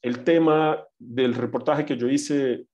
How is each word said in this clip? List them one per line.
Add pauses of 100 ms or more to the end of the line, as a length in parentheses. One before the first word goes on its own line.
el
tema (140)
del
reportaje
que
yo
hice